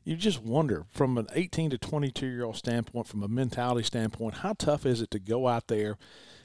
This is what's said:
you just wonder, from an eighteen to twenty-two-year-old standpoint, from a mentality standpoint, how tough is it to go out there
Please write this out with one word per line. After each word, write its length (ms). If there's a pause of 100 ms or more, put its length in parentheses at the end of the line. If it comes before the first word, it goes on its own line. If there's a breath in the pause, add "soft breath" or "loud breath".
you 120
just 260
wonder, 480
from 260
an 160
eighteen 380
to 80
twenty-two-year-old 800
standpoint, 500
from 160
a 60
mentality 560
standpoint, 540
how 140
tough 320
is 160
it 120
to 60
go 300
out 200
there 280 (480 loud breath)